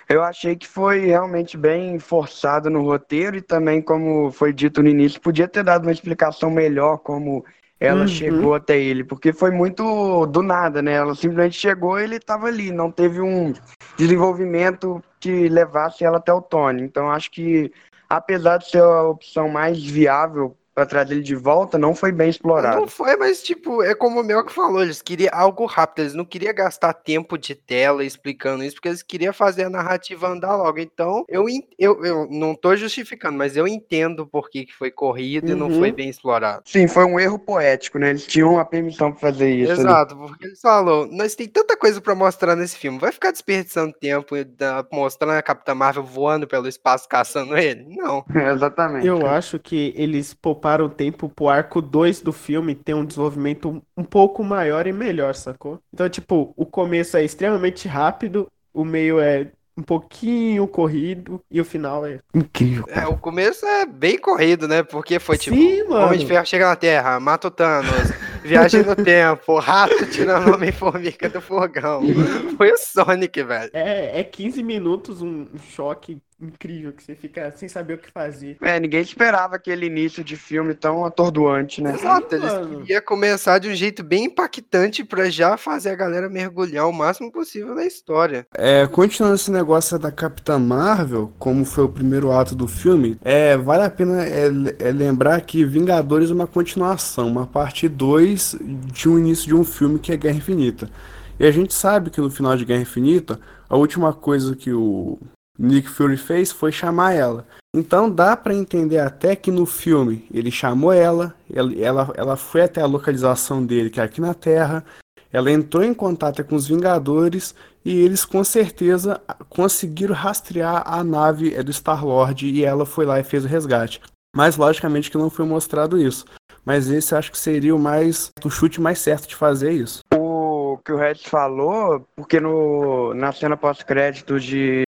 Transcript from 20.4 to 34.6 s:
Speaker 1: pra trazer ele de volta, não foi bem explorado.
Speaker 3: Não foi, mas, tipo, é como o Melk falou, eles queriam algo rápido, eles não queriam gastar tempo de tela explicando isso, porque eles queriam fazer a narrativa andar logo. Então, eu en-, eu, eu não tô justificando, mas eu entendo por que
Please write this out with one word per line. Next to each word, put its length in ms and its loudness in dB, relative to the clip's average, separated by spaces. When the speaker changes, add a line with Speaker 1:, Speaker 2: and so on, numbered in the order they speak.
Speaker 1:
pra 120 0
trazer 300 -2
ele 80 -2
de 120 -6
volta, 420 2
não 160 2
foi 200 -2
bem 160 2
explorado. 500 2
Speaker 3:
Não 80 0
foi, 300 0
mas, 260 0
tipo, 400 -2
é 100 2
como 280 0
o 20 -4
Melk 300 -2
falou, 280 0
eles 200 -4
queriam 320 0
algo 320 2
rápido, 380 0
eles 100 -4
não 100 -8
queriam 320 -6
gastar 380 0
tempo 440 -4
de 160 -14
tela 520 0
explicando 580 -8
isso, 140 -10
porque 100 -10
eles 160 -6
queriam 300 -4
fazer 320 0
a 40 -6
narrativa 600 -6
andar 260 -4
logo. 240 -2
Então, 480 -6
eu 220 -2
en-, 180 -8
eu, 280 2
eu 260 -2
não 240 -4
tô 220 2
justificando, 600 -8
mas 200 -4
eu 100 2
entendo 580 -4
por 240 -6
que 160 -12